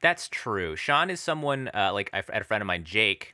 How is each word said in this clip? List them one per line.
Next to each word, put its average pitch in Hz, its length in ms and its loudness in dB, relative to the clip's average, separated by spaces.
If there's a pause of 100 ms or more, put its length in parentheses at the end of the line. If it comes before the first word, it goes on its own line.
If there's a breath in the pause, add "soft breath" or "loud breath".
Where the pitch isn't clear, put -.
That's 170 260 2
true. 92 480 -2
Sean 151 320 2
is 180 120 -6
someone, 143 520 -2
uh, 98 220 2
like, 101 180 -2
I 117 40 -4
had 101 260 -2
a - 20 -12
friend 107 160 0
of 104 60 -4
mine, 87 180 -2
Jake, 98 500 0